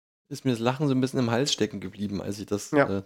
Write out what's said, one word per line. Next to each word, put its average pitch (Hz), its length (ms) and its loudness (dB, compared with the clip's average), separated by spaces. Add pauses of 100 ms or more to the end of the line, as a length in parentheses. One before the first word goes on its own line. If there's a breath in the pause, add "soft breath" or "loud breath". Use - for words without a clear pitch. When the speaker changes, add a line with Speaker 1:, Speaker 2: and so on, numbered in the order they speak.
(280)
Speaker 1:
ist 139 160 -10
mir 135 60 2
das 113 100 0
Lachen 131 280 2
so 135 60 2
ein 127 60 2
bisschen 131 200 0
im 117 100 2
Hals 127 240 2
stecken - 260 -2
geblieben, 98 400 -6
als 101 180 -6
ich 98 80 -8
das, - 240 -4
Speaker 2:
Ja. 135 280 4
Speaker 1:
äh, 95 80 -4